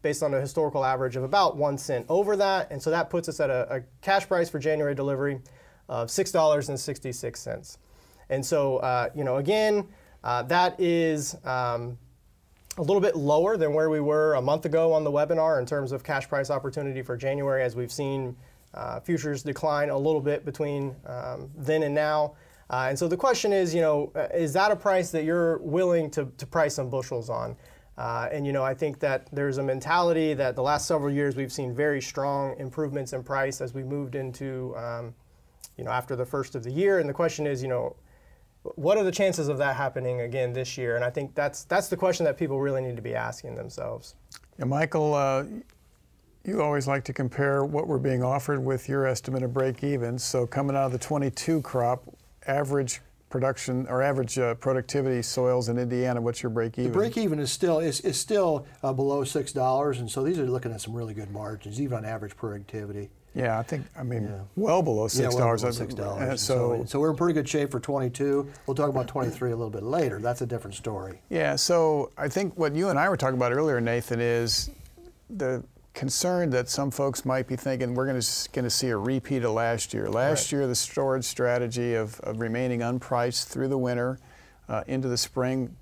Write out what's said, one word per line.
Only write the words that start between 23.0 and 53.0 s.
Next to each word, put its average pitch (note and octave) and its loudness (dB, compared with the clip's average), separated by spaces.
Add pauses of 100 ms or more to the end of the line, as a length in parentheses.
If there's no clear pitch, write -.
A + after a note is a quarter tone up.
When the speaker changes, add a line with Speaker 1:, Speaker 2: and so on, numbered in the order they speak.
Speaker 1:
the E3+ 0
question B3 2
is, F#3 2
you E3+ 4
know, D3+ 2
uh, - -2
is D#3+ 0
that G3 6
a G3 4
price F#3 2
that D#3 0
you're E3 2
willing E3+ 2
to, C#3+ -2 (120)
to C#3 -12
price D3+ 2
some C3 -2
bushels B2 -4
on? A#2 -4 (440)
Uh, A#2 -2
and, C#3+ -2
you C#3 0
know, C3+ 2
I C3 0
think C#3+ -2
that C3+ 0
there's C#3 0
a C#3 -2
mentality D#3+ 2
that B2+ 0
the C3 -4
last D3 0
several C#3+ 0
years C#3 0
we've C3 -4
seen B2 -6
very C#3+ 0
strong C#3 -4
improvements C#3 -6
in C3 -6
price C3+ -2
as B2 -6
we C3+ -8
moved C#3 -6
into, C3 -6
um, A#2 -8 (640)
you - -10
know, A#2 -4
after B2+ -2
the B2 -2
first C#3 -4
of A#2+ -6
the B2 -8
year. F#3+ 4
And D3 0
the C#3 -4
question D#3+ 0
is, C#3 -2
you C3+ -4
know, B2 -2 (640)
what F3 0
are G#3 4
the F#3 2
chances F3 2
of C#3+ 0
that A#2+ 2
happening B2+ -2
again B2 -2
this C3 -4
year? A#2+ -2
And A#2+ 0
I B2 0
think C#3 -6
that's, C#3+ -2
that's F#3+ 0
the F3 0
question F3+ 2
that D3 2
people C#3 -2
really C3+ 0
need B2 -6
to A#2 -10
be A#2 -6
asking A#2 -6
themselves. A#2 -10 (420)
Speaker 2:
Yeah, - -6
Michael, D3+ 2
uh, C#3 2 (1000)
you F#3+ 0
always C#3+ 2
like C#3 0
to - -6
compare C#3 2
what D3+ -2
we're D3+ 0
being C3 2
offered C3+ 0
with C3 -2
your C3+ 2
estimate C3 -2
of B2 -2
break C3 0
even. B2+ 0
So B2 0
coming C#3 0
out C#3 2
of B2+ 0
the B2 -2
twenty-two D3 0
crop, B2+ 0 (440)
average C#3 0 (280)